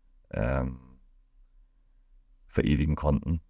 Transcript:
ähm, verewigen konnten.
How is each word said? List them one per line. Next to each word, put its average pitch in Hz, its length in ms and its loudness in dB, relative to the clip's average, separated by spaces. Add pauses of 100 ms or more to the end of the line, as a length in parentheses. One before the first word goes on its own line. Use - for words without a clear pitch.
(320)
ähm, 104 480 -2 (1700)
verewigen 73 480 2
konnten. 76 540 0